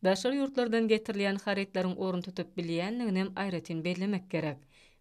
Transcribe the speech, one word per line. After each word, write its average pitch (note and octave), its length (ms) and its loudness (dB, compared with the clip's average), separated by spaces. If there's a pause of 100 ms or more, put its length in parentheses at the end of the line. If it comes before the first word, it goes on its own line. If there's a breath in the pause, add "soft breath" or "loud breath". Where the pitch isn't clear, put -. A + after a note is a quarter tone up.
daşar F#3+ 300 4
ýurtlardan B3 580 2
getirilýän G3+ 540 0
harytlaryň F#3+ 520 0
orun F#3 240 0
tutup F3+ 360 -6
bilýändiginem F#3 760 0
aýratyn F3 480 -4
bellemek F#3 460 0
gerek. D#3 280 -2 (440 soft breath)